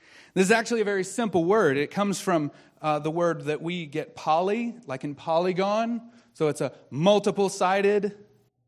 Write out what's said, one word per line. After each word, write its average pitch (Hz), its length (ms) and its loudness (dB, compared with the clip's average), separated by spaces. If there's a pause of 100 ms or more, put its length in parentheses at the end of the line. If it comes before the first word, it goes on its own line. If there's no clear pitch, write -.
(320)
This 185 120 4
is 190 80 4
actually 226 280 2
a 202 40 2
very 196 180 0
simple 185 420 0
word. 175 320 4
It 143 140 -2
comes 202 300 -2
from, 160 320 0 (280)
uh, 151 200 -2
the 156 100 -4
word 160 360 -2
that 147 140 -4
we 170 240 -6
get 147 300 -8
poly, 202 640 0 (100)
like 135 160 -8
in 147 140 -8
polygon. 196 960 -2 (220)
So 160 120 -2
it's 143 140 -2
a 135 120 -2 (160)
multiple-sided 196 1300 2 (520)